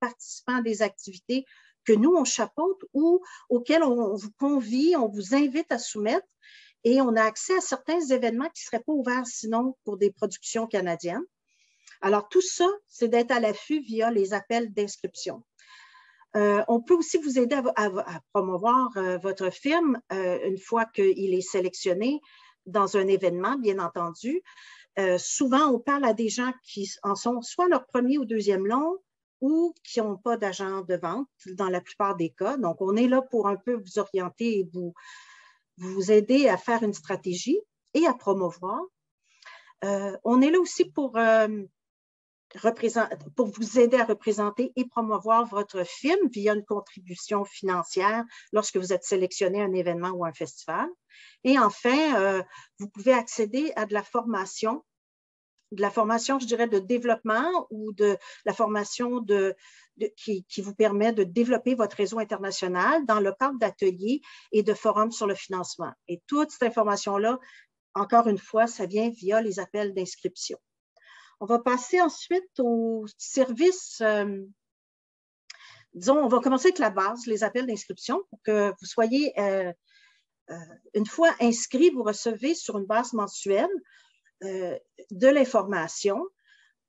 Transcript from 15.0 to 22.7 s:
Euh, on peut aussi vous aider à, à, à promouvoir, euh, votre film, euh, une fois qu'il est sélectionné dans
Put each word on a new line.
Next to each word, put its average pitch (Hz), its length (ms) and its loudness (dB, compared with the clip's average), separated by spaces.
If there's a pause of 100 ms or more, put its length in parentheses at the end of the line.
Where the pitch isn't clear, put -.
Euh, 208 320 4
on 233 120 2
peut 339 140 2
aussi 339 240 2
vous 285 220 0
aider 247 160 2
à, 262 80 -2 (120)
à, 196 400 -2
à 160 60 -14 (100)
promouvoir, 202 640 2
euh, 185 220 -2
votre 190 320 -2
film, 285 500 0 (140)
euh, 180 320 -2
une 190 140 -4
fois 226 260 -2
qu'il 190 480 2
est 185 80 0
sélectionné 190 800 -2 (460)
dans 190 280 0